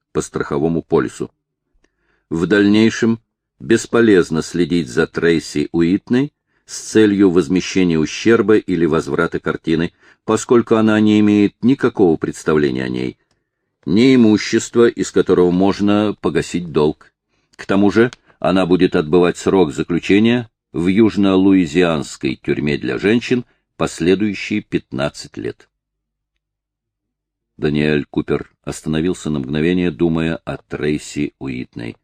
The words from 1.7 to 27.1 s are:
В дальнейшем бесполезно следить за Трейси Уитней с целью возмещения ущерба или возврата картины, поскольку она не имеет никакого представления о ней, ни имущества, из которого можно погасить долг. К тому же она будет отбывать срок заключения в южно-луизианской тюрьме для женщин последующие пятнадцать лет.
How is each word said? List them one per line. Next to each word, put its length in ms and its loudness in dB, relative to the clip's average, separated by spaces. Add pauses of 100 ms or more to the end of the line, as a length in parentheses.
В 160 -2
дальнейшем 760 2 (380)
бесполезно 840 2
следить 480 -2
за 180 -2
Трейси 680 -2
Уитней 600 0 (320)
с 160 -16
целью 500 2
возмещения 680 0
ущерба 580 2
или 300 -2
возврата 520 -2
картины, 540 -4 (320)
поскольку 520 0
она 220 2
не 220 4
имеет 420 2
никакого 540 2
представления 680 -2
о 40 -6
ней, 300 -8 (680)
ни 300 4
имущества, 720 2
из 220 -4
которого 400 2
можно 720 0
погасить 500 -4
долг. 400 -2 (420)
К 120 -18
тому 240 2
же 200 2 (280)
она 260 0
будет 320 2
отбывать 400 2
срок 380 0
заключения 760 0 (240)
в 140 -4
южно-луизианской 1500 2
тюрьме 420 -4
для 180 -6
женщин 480 0 (320)
последующие 840 -2
пятнадцать 760 -8
лет. 320 -12 (1900)